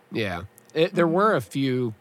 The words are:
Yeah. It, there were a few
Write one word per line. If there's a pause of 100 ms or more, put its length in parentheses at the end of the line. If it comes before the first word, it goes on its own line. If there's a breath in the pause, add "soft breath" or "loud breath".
(100)
Yeah. (320)
It,
there
were
a
few